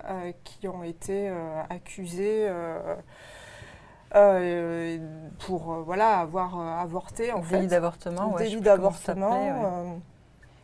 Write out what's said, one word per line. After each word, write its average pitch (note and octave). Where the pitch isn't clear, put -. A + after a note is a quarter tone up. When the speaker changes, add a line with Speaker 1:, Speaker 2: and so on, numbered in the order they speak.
Speaker 1:
euh, F3+
qui -
ont F3+
été, G3
euh, D#3+
accusées, G3
euh, E3+
euh, F3
pour, E3
euh, E3
voilà, G3
avoir, F3+
euh, E3
avorté, F3+
en G#3+
Speaker 2:
Délit E3
Speaker 1:
fait. F#3+
Speaker 2:
d'avortement, F3
ouais, F#3
je A3
Speaker 1:
Délit -
Speaker 2:
sais A3
plus G3+
comment F#3
ça E3+
s'appelait, F3+
Speaker 1:
d'avortement, A3
Speaker 2:
ouais. F3